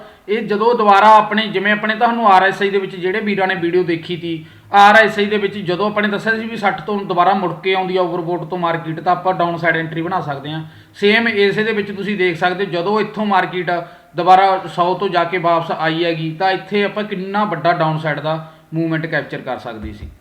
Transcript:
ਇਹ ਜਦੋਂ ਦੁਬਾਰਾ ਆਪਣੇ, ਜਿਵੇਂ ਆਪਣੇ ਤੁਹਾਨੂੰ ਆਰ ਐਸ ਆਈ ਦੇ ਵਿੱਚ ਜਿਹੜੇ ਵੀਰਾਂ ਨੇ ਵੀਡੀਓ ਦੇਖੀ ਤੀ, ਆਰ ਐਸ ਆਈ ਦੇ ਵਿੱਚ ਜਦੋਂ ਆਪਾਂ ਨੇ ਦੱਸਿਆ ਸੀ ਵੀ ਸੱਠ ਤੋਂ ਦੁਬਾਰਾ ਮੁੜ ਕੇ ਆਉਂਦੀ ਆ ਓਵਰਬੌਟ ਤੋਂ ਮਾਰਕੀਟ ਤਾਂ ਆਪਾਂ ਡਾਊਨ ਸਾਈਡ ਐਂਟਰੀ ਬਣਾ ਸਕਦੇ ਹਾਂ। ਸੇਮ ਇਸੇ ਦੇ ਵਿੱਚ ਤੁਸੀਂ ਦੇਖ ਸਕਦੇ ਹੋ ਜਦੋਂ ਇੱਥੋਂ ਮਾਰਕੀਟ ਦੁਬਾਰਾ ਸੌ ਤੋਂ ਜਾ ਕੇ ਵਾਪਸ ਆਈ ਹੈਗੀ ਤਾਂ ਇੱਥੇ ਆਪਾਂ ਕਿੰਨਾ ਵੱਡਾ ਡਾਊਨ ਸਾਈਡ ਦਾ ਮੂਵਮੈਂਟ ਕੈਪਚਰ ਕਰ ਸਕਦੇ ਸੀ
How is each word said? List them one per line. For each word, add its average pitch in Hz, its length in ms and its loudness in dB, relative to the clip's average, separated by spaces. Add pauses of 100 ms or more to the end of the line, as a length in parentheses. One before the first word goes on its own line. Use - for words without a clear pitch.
(280)
ਇਹ 220 160 -2
ਜਦੋਂ 214 320 0
ਦੁਬਾਰਾ 208 400 6
ਆਪਣੇ, 214 320 2
ਜਿਵੇਂ 190 240 -2
ਆਪਣੇ 214 240 -2
ਤੁਹਾਨੂੰ 233 320 0
ਆਰ 185 160 8
ਐਸ 196 180 0
ਆਈ 196 80 2
ਦੇ 196 100 0
ਵਿੱਚ 190 160 -6
ਜਿਹੜੇ 185 240 -4
ਵੀਰਾਂ 190 280 0
ਨੇ 190 80 -2
ਵੀਡੀਓ 175 280 0
ਦੇਖੀ 165 340 -4
ਤੀ, 165 160 -6 (400)
ਆਰ 202 220 8
ਐਸ 208 240 4
ਆਈ 208 60 2
ਦੇ 208 120 0
ਵਿੱਚ 196 220 -4
ਜਦੋਂ 180 260 -2
ਆਪਾਂ 208 180 0
ਨੇ 214 40 0
ਦੱਸਿਆ 208 260 -2
ਸੀ 220 120 -4
ਵੀ 226 120 -8
ਸੱਠ 196 240 0
ਤੋਂ 208 240 -4
ਦੁਬਾਰਾ 180 280 2
ਮੁੜ 180 180 0 (120)
ਕੇ 190 120 0
ਆਉਂਦੀ 185 220 -2
ਆ 185 40 2
ਓਵਰਬੌਟ 170 480 -4
ਤੋਂ 180 80 -6
ਮਾਰਕੀਟ 160 420 -4
ਤਾਂ 180 120 0
ਆਪਾਂ 185 220 0
ਡਾਊਨ 170 240 -2
ਸਾਈਡ 160 200 0
ਐਂਟਰੀ 160 240 -6
ਬਣਾ 165 200 -4
ਸਕਦੇ 143 300 -8
ਹਾਂ। 160 140 -8 (300)
ਸੇਮ 226 320 2
ਇਸੇ 202 360 0
ਦੇ 226 80 0
ਵਿੱਚ 202 200 -4
ਤੁਸੀਂ 196 260 -6
ਦੇਖ 180 200 0
ਸਕਦੇ 180 280 -2
ਹੋ 160 60 -8
ਜਦੋਂ 185 300 -2
ਇੱਥੋਂ 208 240 -4
ਮਾਰਕੀਟ 180 460 0 (440)
ਦੁਬਾਰਾ 185 520 4
ਸੌ 180 260 0
ਤੋਂ 196 160 -2
ਜਾ 170 140 2
ਕੇ 175 160 -2
ਵਾਪਸ 165 320 0
ਆਈ 160 340 -2
ਹੈਗੀ 160 340 -4
ਤਾਂ 190 120 2
ਇੱਥੇ 202 320 -2
ਆਪਾਂ 208 200 -4
ਕਿੰਨਾ 202 420 -4
ਵੱਡਾ 170 280 0
ਡਾਊਨ 156 240 0
ਸਾਈਡ 151 220 -4
ਦਾ 156 180 -4 (360)
ਮੂਵਮੈਂਟ 160 320 -2
ਕੈਪਚਰ 147 360 -6
ਕਰ 123 180 -6
ਸਕਦੇ 110 340 -12
ਸੀ - 160 -16 (120)